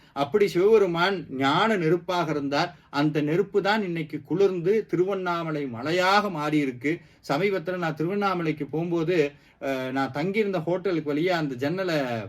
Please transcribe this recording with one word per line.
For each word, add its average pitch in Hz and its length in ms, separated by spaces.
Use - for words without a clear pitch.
அப்படி 196 340
சிவபெருமான் 180 800
ஞான 156 480
நெருப்பாக 170 520
இருந்தார். 147 480
அந்த 147 320
நெருப்பு 185 400
தான் 208 220
இன்னைக்கு 160 420
குளிர்ந்து 190 600
திருவண்ணாமலை 175 800
மலையாக 180 640
மாறி 151 260
இருக்கு. 143 420
சமீபத்துல 180 480
நான் 165 180
திருவண்ணாமலைக்கு 170 680
போகும்போது, 165 640
அஹ், 131 300
நான் 135 200
தங்கியிருந்த 190 480
ஹோட்டலுக்கு 170 540
வழியா 160 160
அந்த 156 260
ஜன்னலை 165 400